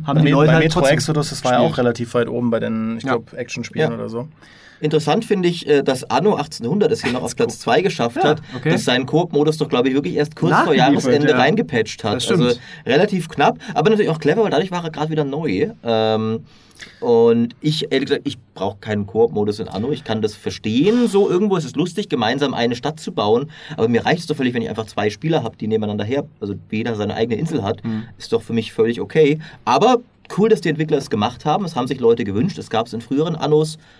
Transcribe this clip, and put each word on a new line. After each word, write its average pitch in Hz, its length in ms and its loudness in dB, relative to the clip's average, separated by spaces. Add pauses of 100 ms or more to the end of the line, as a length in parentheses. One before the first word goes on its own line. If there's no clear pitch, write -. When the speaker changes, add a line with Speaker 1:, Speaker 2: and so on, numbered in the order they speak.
Speaker 1:
Haben 147 140 2
die 151 60 6
Speaker 2:
Bei 143 40 4
Speaker 1:
Leute 139 220 6
Speaker 2:
Met-, - 60 6
Speaker 1:
halt 156 80 4
Speaker 2:
Metro 160 160 0
Speaker 1:
trotzdem 139 160 4
Speaker 2:
Exodus, 147 340 -2
das - 120 -8
war 127 100 2
ja - 60 4
auch - 100 4
Speaker 1:
gespielt. 151 100 -4
Speaker 2:
relativ 120 340 0
weit 120 140 0
oben 120 240 -2
bei 113 80 0
den, 113 380 -4
ich 113 60 -10
Speaker 1:
Ja. 131 100 -2
Speaker 2:
glaub, - 200 -6
Actionspielen 127 560 -4
Speaker 3:
Ja. 117 80 -6
Speaker 2:
oder 113 120 -8
so. 120 180 -8 (540)
Speaker 3:
Interessant 156 420 0
finde 185 240 0
ich, 170 180 -4
äh, 143 160 4
dass 131 280 -2
Anno 165 260 2
achtzehnhundert 185 560 -2
es - 120 -2
hier 120 100 -4
noch 127 100 -4
auf - 140 -8
Platz 113 200 -2
zwei 131 240 2
geschafft 123 360 -2
Speaker 1:
Ja, 359 140 0
Speaker 3:
hat, 151 100 -2 (120)
Speaker 1:
okay. 131 180 -2
Speaker 3:
dass 202 120 0
sein 127 220 0
Koop-Modus 156 520 2
doch, 156 120 -2
glaub 127 160 2
ich, 131 80 0
wirklich 151 220 0
erst 147 200 -2
kurz 156 160 0
vor 180 220 4
Speaker 1:
Nachgeliefert, 135 320 4
Speaker 3:
Jahresende 139 240 4
Speaker 1:
ja. 131 80 4
Speaker 3:
reingepatcht 131 680 0
hat. 104 120 0
Speaker 1:
Das - 100 -4
stimmt. - 160 2
Speaker 3:
Also - 180 2 (260)
relativ 165 440 2
knapp, 190 300 2 (160)
aber 214 160 4
natürlich 214 200 2
auch 156 80 -2
clever, 180 240 2
weil 202 80 0
dadurch 175 200 0
war 175 120 -4
er 165 60 -6
grad 156 200 -4
wieder 156 140 0
neu. 139 460 -2 (160)
Ähm, 110 540 0 (600)
und 117 600 4
ich, 156 300 -2
ehrlich 135 180 0
gesagt, 143 180 -2
ich 143 100 -6 (160)
brauch 98 280 -6
keinen 104 260 -4
Koop-Modus 104 520 0
in 107 80 -8
Anno. 113 240 -4
Ich - 120 -6
kann 110 180 -4
das 107 140 -2
verstehen, 160 720 0
so 196 220 2
irgendwo 190 280 2
ist 151 80 -4
es 120 100 -10
lustig, 180 340 -2
gemeinsam 131 440 0
eine 120 220 0
Stadt 151 240 -6
zu - 120 -10
bauen, 117 400 0 (260)
aber 113 100 2
mir 117 180 0
reicht 165 160 0
es - 60 -12
doch 151 80 -2
völlig, 123 180 0
wenn 120 80 -4
ich - 80 -4
einfach 110 160 -6
zwei 104 240 -2
Spieler 156 340 -2
hab, 113 140 -10
die 110 100 -8
nebeneinander 104 360 -2
her, 135 220 -4 (160)
also 101 140 -6 (160)
jeder 113 240 -2
seine 104 200 -4
eigene 113 240 -2
Insel 151 240 -4
hat, 107 220 -4
Speaker 1:
Mhm. 110 180 -6 (140)
Speaker 3:
ist - 160 -16
doch 113 80 0
für - 120 -10
mich 113 200 -2
völlig 117 280 0
okay. 156 380 2 (260)
Aber 214 320 4 (400)
cool, 202 120 4
dass 208 120 4
die 170 80 -2
Entwickler 151 280 0
es 139 120 -6
gemacht 110 360 -2
haben. 180 200 0
Es 160 100 -8
haben 123 120 -2
sich 127 120 -4
Leute 117 240 4
gewünscht. 104 340 -2
Es - 120 -12
gab's 113 240 -4
in 113 80 -8
früheren 156 340 -2
Annos. 151 420 0 (220)